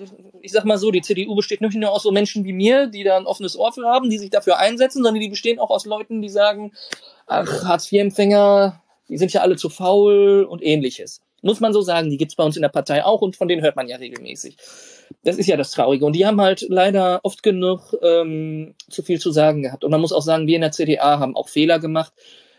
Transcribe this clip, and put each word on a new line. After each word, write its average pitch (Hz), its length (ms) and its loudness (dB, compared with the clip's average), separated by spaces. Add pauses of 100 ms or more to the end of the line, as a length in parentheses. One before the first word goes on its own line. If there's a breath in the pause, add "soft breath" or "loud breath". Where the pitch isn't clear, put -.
(420)
ich 196 80 -18
sag 208 140 2
mal 214 140 2
so, 214 120 0
die 180 120 2
C 202 120 -2
D 196 140 -6
U 208 80 -4
besteht 202 240 -4
nicht 214 160 -2
nur 208 160 -2
aus 202 100 -2
so 214 80 2
Menschen 202 340 0
wie 190 80 -8
mir, 240 360 2
die 202 160 -12
da 190 120 4
ein 185 100 -2
offenes 190 300 -8
Ohr 220 160 -2
für 247 120 -12
haben, 247 260 0
die 214 80 -2
sich 196 120 -10
dafür 196 280 2
einsetzen, 240 460 0
sondern 220 160 2
die 214 80 -6
bestehen 226 320 -4
auch 214 100 -2
aus 202 160 -2
Leuten, 214 360 -8
die 208 60 -8
sagen, 208 440 0 (560 loud breath)
ach, - 340 -4
Hartz-vier-Empfänger, 202 1200 2 (260)
die 156 100 -10
sind 180 140 0
ja 202 100 2
alle 185 120 4
zu 160 140 -6
faul 202 720 4
und 175 180 -6
Ähnliches. 143 600 -2 (220)
Muss 214 180 0
man 220 120 2
so 208 100 2
sagen, 170 280 -2
die 143 60 -2
gibt's 151 180 -4
bei - 80 0
uns 156 140 0
in 160 60 -4
der 143 80 0
Partei 147 340 -2
auch 208 160 2
und 190 160 -4
von 185 100 -4
denen 170 160 -2
hört 147 140 0
man 131 100 -8
ja 123 120 -14
regelmäßig. 123 580 -16 (640 loud breath)
Das 175 140 0
ist 175 100 -2
ja 180 100 2
das 139 140 -4
Traurige. 139 340 0
Und 147 100 0
die 180 120 4
haben 208 140 2
halt 190 280 2
leider 185 540 2
oft - 220 -8
genug, 185 580 0
ähm, 156 720 -2 (160)
zu - 140 -10
viel 170 160 -2
zu 175 100 -2
sagen 151 320 2
gehabt. 131 220 -8
Und 147 80 0
man 156 80 2
muss 165 120 -2
auch 156 100 0
sagen, 160 260 0
wir 165 80 2
in 165 60 0
der 156 100 -2
C 165 120 -4
D 147 140 0
A 147 220 2
haben 131 160 -4
auch - 120 -8
Fehler 160 300 2
gemacht, 160 340 -4 (460 soft breath)